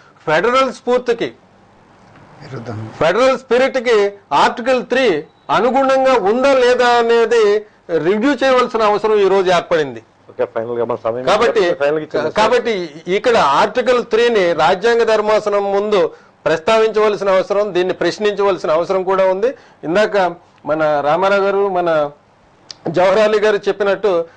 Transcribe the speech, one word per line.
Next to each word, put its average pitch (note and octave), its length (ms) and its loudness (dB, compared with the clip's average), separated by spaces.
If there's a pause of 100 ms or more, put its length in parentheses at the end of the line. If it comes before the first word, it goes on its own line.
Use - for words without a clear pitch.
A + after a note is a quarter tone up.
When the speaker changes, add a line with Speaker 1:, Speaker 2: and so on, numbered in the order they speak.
(260)
Speaker 1:
ఫెడరల్ A#3 460 0
స్ఫూర్తికి, A#3+ 600 -4 (1080)
Speaker 2:
విరుద్ధం. A2+ 560 -12
Speaker 1:
ఫెడరల్ A3+ 400 2
స్పిరిట్కి A#3 720 0 (200)
ఆర్టికల్ A3+ 520 0
త్రీ A3 400 0 (260)
అనుగుణంగా C4 640 2
ఉందా B3 400 2
లేదా B3 340 2
అనేది A#3 680 2 (400)
రివ్యూ G#3+ 360 0
చేయవలసిన B3 480 0
అవసరం G#3+ 320 2
ఈ G3+ 140 4
రోజు F#3 220 2
ఏర్పడింది. D#3 520 -2 (280)
Speaker 3:
ఓకే, B2 140 -6
ఫైనల్గా A#2 400 -4
మన A#2 200 -4
సమయం A#2+ 200 -4
Speaker 1:
కాబట్టి, G#3 500 2
Speaker 3:
ఫైనల్గా C#3+ 260 -2
ఇచ్చేద్దాం. D3+ 300 -4
Speaker 1:
కాబట్టి A3 600 -2 (180)
ఇక్కడ G#3 280 0
ఆర్టికల్ G#3+ 680 2
త్రీని A3 480 0
రాజ్యాంగ F3+ 500 2
ధర్మాసనం G#3 680 0
ముందు G3+ 420 0 (300)
ప్రస్తావించవలసిన G#3+ 840 0
అవసరం, G3 460 0
దీన్ని F3+ 200 0
ప్రశ్నించవలసిన G3 760 -2
అవసరం E3+ 320 0
కూడా F#3+ 240 0
ఉంది. G3 280 -2 (300)
ఇందాక G3+ 320 0 (500)
మన D3+ 340 0
రామారావు F#3 420 0
గారు, G3 260 0
మన E3 420 -2 (800)
జవహర్ F#3 300 2
అలీ G#3+ 200 2
గారు G#3 180 2
చెప్పినట్టు G3 680 -2 (120)